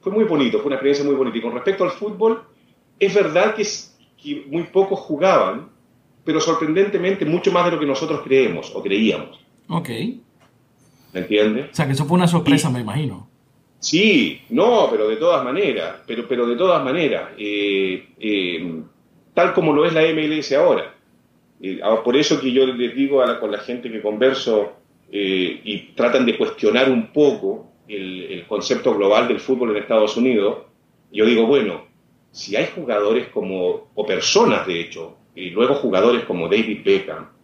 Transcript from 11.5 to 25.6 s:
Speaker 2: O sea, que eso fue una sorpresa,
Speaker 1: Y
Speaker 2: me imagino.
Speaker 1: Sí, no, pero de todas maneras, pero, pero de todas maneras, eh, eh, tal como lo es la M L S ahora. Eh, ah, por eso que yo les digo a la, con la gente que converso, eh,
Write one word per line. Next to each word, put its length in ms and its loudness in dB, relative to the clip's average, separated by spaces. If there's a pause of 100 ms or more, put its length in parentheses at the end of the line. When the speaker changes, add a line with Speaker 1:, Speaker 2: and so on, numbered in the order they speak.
Speaker 2:
O 40 -14
sea, 120 0
que 60 0
eso 120 -2
fue 120 2
una 100 4
sorpresa, 420 2
Speaker 1:
Y 40 -2
Speaker 2:
me 80 -4
imagino. 460 -6 (520)
Speaker 1:
Sí, 600 2 (100)
no, 400 4
pero 180 0
de 80 -2
todas 260 2
maneras, 520 -2 (100)
pero, 220 -8
pero 180 0
de 100 0
todas 300 2
maneras, 520 -2
eh, 720 -2 (100)
eh, 640 -4 (520)
tal 200 2
como 200 2
lo 120 4
es 80 0
la 100 4
M 200 0
L 140 -2
S 180 -4
ahora. 380 2 (680)
Eh, 220 -8
ah, 200 2
por 120 2
eso 240 2
que 120 -2
yo 160 4
les 280 -4
digo 260 2
a 40 4
la, 140 -2
con 120 -4
la 80 -6
gente 320 -10
que 100 -8
converso, 720 0 (380)
eh, 520 -2